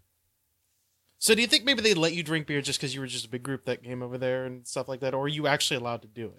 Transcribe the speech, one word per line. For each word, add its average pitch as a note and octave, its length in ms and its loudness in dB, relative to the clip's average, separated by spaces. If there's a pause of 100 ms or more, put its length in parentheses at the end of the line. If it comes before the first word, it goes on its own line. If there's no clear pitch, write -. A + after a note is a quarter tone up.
(1160)
So - 160 4
do A3 80 4
you A#3+ 60 2
think D4+ 160 2
maybe B3 180 2
they G#3+ 120 6
let E3 200 4
you E3+ 80 -2
drink D#3 260 -2
beer C#3+ 140 0
just C3 200 -2
'cause C3 120 -2
you C#3 60 -6
were C3+ 80 -6
just A#2+ 180 -6
a A2 40 -18
big B2 140 -6
group C3+ 220 -4
that B2 180 -2
came B2 200 -8
over B2 140 -8
there C3 280 0
and B2+ 220 -10
stuff C3 220 -4
like C3 100 -6
that, C3 140 0
or C3+ 100 0
are C#3+ 60 0
you D3 180 0
actually D3 300 4
allowed A#2+ 240 -2
to A2+ 60 -20
do A2+ 200 -10
it? - 120 -12